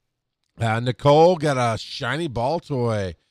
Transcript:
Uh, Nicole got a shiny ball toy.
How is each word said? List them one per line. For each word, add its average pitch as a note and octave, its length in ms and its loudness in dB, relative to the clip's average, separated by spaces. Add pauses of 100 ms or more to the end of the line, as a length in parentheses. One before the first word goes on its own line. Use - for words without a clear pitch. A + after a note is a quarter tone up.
(600)
Uh, A2+ 200 0
Nicole D3 560 4
got D3 200 -2
a A#2 220 0
shiny C#3 480 -6
ball B2+ 320 -4
toy. A2+ 560 -4 (160)